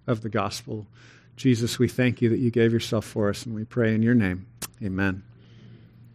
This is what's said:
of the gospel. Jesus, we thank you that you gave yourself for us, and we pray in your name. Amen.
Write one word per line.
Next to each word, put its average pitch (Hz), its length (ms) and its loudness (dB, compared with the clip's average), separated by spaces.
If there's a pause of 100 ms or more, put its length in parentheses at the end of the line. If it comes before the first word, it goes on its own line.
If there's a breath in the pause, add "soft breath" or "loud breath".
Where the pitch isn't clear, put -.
of 113 160 -2
the 113 80 -10
gospel. 104 560 -6 (500 soft breath)
Jesus, 120 440 2
we 123 80 4
thank 123 340 0
you 117 80 4
that 113 80 2
you 120 140 0
gave 113 200 4
yourself 113 320 0
for 104 260 -2
us, - 180 -6
and 113 80 -8
we 107 100 -8
pray 110 300 0
in 110 80 2
your 117 100 4
name. 95 320 2 (360)
Amen. 95 420 -2 (920 soft breath)